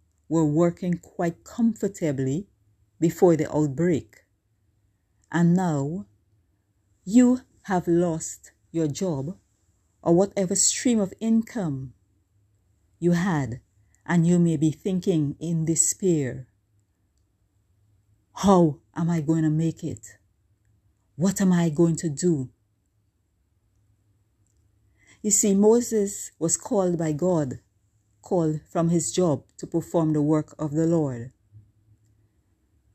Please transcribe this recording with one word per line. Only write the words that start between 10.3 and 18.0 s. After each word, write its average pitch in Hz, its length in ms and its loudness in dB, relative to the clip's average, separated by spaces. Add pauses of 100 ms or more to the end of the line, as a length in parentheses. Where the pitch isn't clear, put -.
stream - 460 0
of 185 180 -2
income 196 760 -2 (1040)
you 170 100 0
had, 160 500 -2 (460)
and 165 180 2
you 175 140 4
may 170 180 2
be 156 140 2
thinking 175 680 -2
in 160 240 -4
despair, 151 840 -2 (1900)